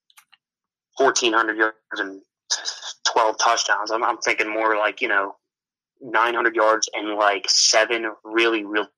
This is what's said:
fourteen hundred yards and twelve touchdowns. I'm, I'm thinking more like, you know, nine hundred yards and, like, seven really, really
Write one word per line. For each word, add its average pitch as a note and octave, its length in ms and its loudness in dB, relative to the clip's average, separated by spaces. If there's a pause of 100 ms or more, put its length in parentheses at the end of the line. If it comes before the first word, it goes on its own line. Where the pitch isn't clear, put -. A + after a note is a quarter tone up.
(960)
fourteen A#2+ 360 2
hundred A2 240 0
yards A2 180 2 (220)
and G2 240 -8 (840)
twelve A2 300 2
touchdowns. A2 540 0
I'm, A2+ 120 -2
I'm A2+ 140 0
thinking A2 340 -2
more A2 260 0
like, G#2 240 -2
you A#2+ 60 -2
know, G2 280 0 (680)
nine A#2 320 0
hundred A#2 220 0
yards A2 400 2
and, G#2 200 -6
like, G2+ 340 2
seven A2+ 600 2 (120)
really, A2+ 420 0
really G#2 320 -4